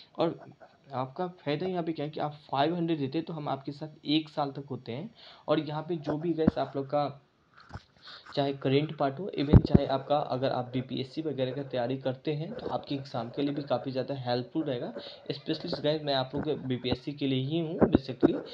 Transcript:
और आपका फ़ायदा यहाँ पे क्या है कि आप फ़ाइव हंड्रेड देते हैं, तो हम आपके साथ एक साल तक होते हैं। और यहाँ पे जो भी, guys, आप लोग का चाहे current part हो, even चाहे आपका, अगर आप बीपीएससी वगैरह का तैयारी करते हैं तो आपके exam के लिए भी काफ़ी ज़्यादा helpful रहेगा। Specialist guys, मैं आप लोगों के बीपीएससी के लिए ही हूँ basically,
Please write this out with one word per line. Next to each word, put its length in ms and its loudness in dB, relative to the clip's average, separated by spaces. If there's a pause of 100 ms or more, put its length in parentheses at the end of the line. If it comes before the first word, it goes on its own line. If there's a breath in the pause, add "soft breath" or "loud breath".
(200 loud breath)
और 260 0 (480)
आपका 340 -2
फ़ायदा 380 -2
यहाँ 180 0
पे 100 -2
क्या 120 -4
है 60 -4
कि 80 -6
आप 120 -2
फ़ाइव 440 0
हंड्रेड 240 0
देते 180 0
हैं, 80 -2
तो 80 -6
हम 160 -4
आपके 220 -4
साथ 160 -8 (180)
एक 240 2
साल 220 -2
तक 180 -8
होते 220 -8
हैं। 240 -8 (320 loud breath)
और 120 4
यहाँ 240 -4
पे 120 -4
जो 220 -2
भी, 160 0
guys, 240 2
आप 180 -2
लोग 100 -2
का 360 -2 (1120 loud breath)
चाहे 180 2
current 440 2
part 220 0
हो, 200 -6
even 260 8
चाहे 220 6
आपका, 300 2
अगर 320 0
आप 240 -2
बीपीएससी 480 -4
वगैरह 300 -2
का 120 -4
तैयारी 340 -2
करते 360 -2
हैं 200 -4
तो 140 -8
आपके 280 -4
exam 340 -6
के 120 -4
लिए 120 2
भी 100 -4
काफ़ी 280 -2
ज़्यादा 240 -2
helpful 480 -2
रहेगा। 300 -4 (380 loud breath)
Specialist 480 -4
guys, 240 2
मैं 100 0
आप 220 0
लोगों 200 0
के 120 -6
बीपीएससी 440 -2
के 160 0
लिए 160 2
ही 160 0
हूँ 200 0
basically, 580 6 (160 loud breath)